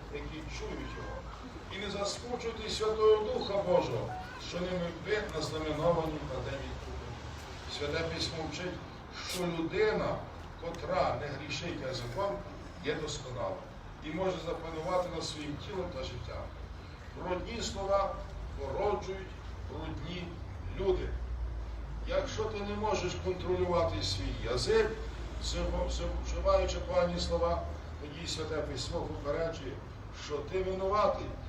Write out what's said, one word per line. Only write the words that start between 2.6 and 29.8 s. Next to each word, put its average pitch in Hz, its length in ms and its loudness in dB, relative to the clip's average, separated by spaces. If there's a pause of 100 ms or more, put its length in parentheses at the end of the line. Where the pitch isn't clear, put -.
Святого 214 540 8
Духа 226 300 2
Божого, 170 560 6 (400)
що 175 100 -2
ними 180 280 0 (180)
ви 208 120 4 (180)
назнаменовані 156 840 2 (100)
на 127 220 -2
день 135 140 -2
відкуплення». - 540 -6 (580)
Святе 160 380 0
Письмо 160 360 -2
вчить, 180 280 -4 (500)
що 180 140 0
людина, 175 720 4 (460)
котра 165 600 2
не 147 60 -2
грішить 147 540 -4
язиком, 135 560 -2 (480)
є 147 100 0
досконала 120 600 -4 (500)
і 151 40 -6
може 175 360 2
запанувати 160 680 0
над 160 80 -2
своїм 147 340 -4 (100)
тілом 190 180 -2 (100)
та 175 80 -4
життям. 127 400 -6 (760)
Брудні 180 440 -2
слова 196 540 2 (440)
породжують 190 680 0 (420)
брудні 165 580 -4 (520)
люди. 190 300 4 (960)
Якщо 190 360 0
ти 202 160 -2
не 202 160 -2
можеш 190 380 2 (120)
контролювати 175 800 2
свій 135 480 0
язик, 208 380 6 (520)
вжив-, 175 460 0
вжив-, 175 380 0
вживаючи - 520 4
погані 175 420 4
слова, 170 420 4 (400)
тоді 147 260 -6
Святе - 280 -2
Письмо 143 440 0
попереджує, 151 760 -2 (520)